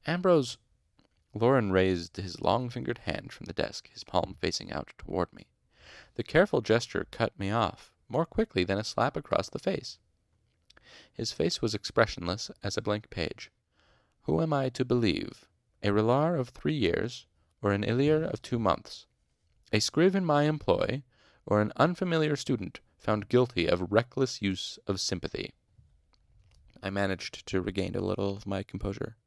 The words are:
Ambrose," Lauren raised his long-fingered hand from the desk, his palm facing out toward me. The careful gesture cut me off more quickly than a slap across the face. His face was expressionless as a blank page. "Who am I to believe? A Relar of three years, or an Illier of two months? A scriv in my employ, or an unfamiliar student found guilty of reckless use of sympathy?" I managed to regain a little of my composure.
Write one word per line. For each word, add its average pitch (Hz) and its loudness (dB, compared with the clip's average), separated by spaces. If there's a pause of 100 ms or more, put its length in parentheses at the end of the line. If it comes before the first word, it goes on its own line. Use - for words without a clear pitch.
Ambrose," 170 2 (720)
Lauren 113 4
raised 92 2
his 92 -8
long-fingered 123 -2
hand - -8
from - -14
the - -12
desk, - -6
his - -18
palm - -2
facing 85 -4
out - -8
toward - -4
me. - -20 (680)
The 117 -6
careful 156 2
gesture - 0
cut - -2
me 98 -2
off 110 -2 (160)
more 151 -2
quickly 98 0
than 98 0
a 113 -4
slap - 0
across - 0
the - -8
face. - -4 (1120)
His - -6
face - 0
was 110 0
expressionless - -2 (120)
as 101 -4
a 104 -2
blank 104 -4
page. - -8 (680)
"Who 160 0
am 160 0
I 135 0
to 123 -2
believe? 117 0 (360)
A 101 2
Relar 131 4
of 127 -2
three - -2
years, 107 0 (340)
or 101 2
an 101 0
Illier 143 2
of - -6
two - -4
months? - -2 (680)
A 107 4
scriv 180 4
in 190 0
my 147 4
employ, 127 0 (420)
or 104 2
an 107 0
unfamiliar 160 2
student - -4 (160)
found 104 -2
guilty 123 4
of 90 2
reckless 123 0
use 98 -4
of 95 -2
sympathy?" - -6 (1300)
I 95 -4
managed 98 -4
to 95 0
regain 92 -2
a 98 0
little 98 -2
of 101 -12
my 98 -4
composure. - -6 (100)